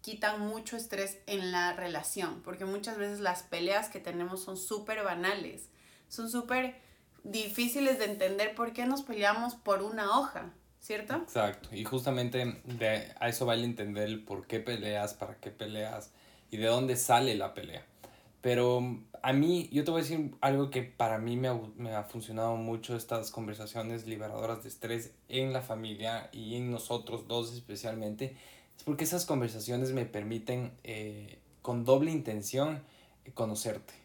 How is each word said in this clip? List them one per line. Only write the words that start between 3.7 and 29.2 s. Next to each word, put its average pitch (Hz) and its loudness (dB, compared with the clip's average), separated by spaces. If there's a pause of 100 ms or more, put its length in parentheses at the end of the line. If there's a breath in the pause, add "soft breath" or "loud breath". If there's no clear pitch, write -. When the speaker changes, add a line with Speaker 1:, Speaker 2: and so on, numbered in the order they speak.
Speaker 1:
que 196 -10
tenemos 175 -4
son 190 -8
súper 214 -4
banales, 185 -2 (400 loud breath)
son 226 -6
súper 254 0 (480 loud breath)
difíciles 240 2
de 220 2
entender 202 2
por 233 -2
qué 240 -2
nos 277 2
peleamos 226 2
por 196 2
una 214 2
hoja, 214 -2 (260)
¿cierto? 214 -4
Speaker 2:
Exacto, 110 0
y 104 -4
justamente 123 0
de, 110 0
a 117 2
eso 117 0
vale 117 4
entender 107 0
el 107 -4
por 98 -8
qué 113 -2
peleas, 104 -2
para 101 -8
qué - -10
peleas 107 -6 (400 loud breath)
y 110 -4
de 110 4
dónde 127 6
sale 123 6
la 98 0
pelea. - -10 (580 loud breath)
Pero 123 4 (240)
a 131 4
mí, 160 6
yo 147 4
te 156 2
voy 165 4
a - 0
decir 147 -2
algo 139 4
que 131 0
para 113 2
mí 117 0
me 127 2
ha, 120 2 (180)
me 113 -6
ha 104 0
funcionado 113 -2
mucho 113 -2
estas 113 -4
conversaciones 110 -6
liberadoras 110 -4
de 113 -14
estrés 113 -6 (160)
en 131 0
la - -2
familia 110 -4
y 113 -8
en 123 -2
nosotros 117 -4
dos 117 -2
especialmente, 110 -4 (420 loud breath)
es - -20
porque 151 0
esas 175 2